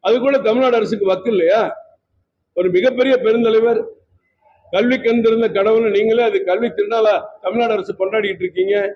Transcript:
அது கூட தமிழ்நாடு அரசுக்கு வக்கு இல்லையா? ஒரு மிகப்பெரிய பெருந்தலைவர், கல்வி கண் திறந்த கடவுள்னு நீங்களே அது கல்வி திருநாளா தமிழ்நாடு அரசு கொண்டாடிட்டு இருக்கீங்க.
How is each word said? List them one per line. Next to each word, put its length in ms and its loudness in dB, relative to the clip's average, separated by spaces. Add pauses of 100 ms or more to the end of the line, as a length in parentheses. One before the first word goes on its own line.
அது 160 2
கூட 160 0 (120)
தமிழ்நாடு 320 2
அரசுக்கு 320 -2
வக்கு 220 -2
இல்லையா? 280 2 (960)
ஒரு 180 0
மிகப்பெரிய 380 2 (120)
பெருந்தலைவர், 540 2 (960)
கல்வி 260 0
கண் 260 0
திறந்த 220 2 (100)
கடவுள்னு 400 2
நீங்களே 320 2
அது 80 -2 (120)
கல்வி 200 0
திருநாளா 440 0 (300)
தமிழ்நாடு 320 -2
அரசு 180 -6
கொண்டாடிட்டு 520 -4
இருக்கீங்க. 300 -2 (200)